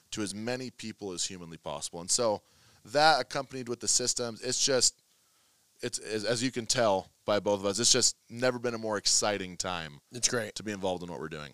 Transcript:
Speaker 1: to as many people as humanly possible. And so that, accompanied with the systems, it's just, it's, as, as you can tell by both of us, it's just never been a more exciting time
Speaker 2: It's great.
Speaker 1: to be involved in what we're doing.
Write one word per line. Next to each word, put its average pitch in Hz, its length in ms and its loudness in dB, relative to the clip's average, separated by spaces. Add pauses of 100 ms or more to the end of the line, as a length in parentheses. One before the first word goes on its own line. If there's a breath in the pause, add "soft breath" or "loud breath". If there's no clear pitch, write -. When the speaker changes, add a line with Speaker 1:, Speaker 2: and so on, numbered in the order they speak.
(100)
Speaker 1:
to 110 120 -4
as 98 120 -4
many 120 360 -4
people 104 420 -10
as 87 120 -4
humanly 85 320 -10
possible. 78 440 -8
And 90 100 -8
so 110 320 2 (420 soft breath)
that, 143 360 4
accompanied 131 480 -8
with 120 120 -6
the 104 80 -2
systems, 117 540 0
it's 123 200 -2
just, 127 320 4 (840)
it's, 120 180 -4
as, 107 260 -4
as 113 180 2
you 131 80 0
can 117 160 -6
tell 104 420 4 (160)
by 104 160 4
both 101 200 2
of 95 60 -2
us, 101 120 2
it's 117 140 4
just 120 240 4 (120)
never 123 300 0
been 120 160 -2
a 113 40 -6
more 110 180 -2
exciting 98 600 0
time 82 440 -6 (120)
Speaker 2:
It's 120 160 2
great. 113 280 -2
Speaker 1:
to - 60 -8
be 107 100 -6
involved 92 300 -2
in 87 80 -8
what 73 100 -10
we're 78 80 -6
doing. 76 260 -10